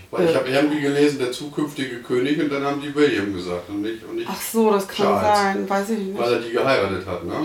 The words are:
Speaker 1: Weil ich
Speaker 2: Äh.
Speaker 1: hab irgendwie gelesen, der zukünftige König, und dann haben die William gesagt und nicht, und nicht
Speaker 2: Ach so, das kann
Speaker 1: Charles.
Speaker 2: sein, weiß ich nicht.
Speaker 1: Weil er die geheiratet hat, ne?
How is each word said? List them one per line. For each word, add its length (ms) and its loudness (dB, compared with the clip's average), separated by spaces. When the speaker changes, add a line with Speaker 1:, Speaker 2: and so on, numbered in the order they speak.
Speaker 1:
Weil 160 2
ich 60 6
Speaker 2:
Äh. 20 4
Speaker 1:
hab 120 2
irgendwie 360 2
gelesen, 360 4
der 140 -2
zukünftige 680 -4
König, 400 0
und 120 0
dann 100 -2
haben 200 -2
die 120 -8
William 400 2
gesagt 360 -6
und 100 -4
nicht, 240 -6
und 120 -10
nicht 140 -6
Speaker 2:
Ach 100 -8
so, 300 2
das 160 2
kann 200 -2
Speaker 1:
Charles. 320 4
Speaker 2:
sein, 320 2
weiß 200 0
ich 80 0
nicht. 200 -4
Speaker 1:
Weil 160 2
er 60 2
die 100 -6
geheiratet 560 0
hat, 180 -6
ne? 80 -6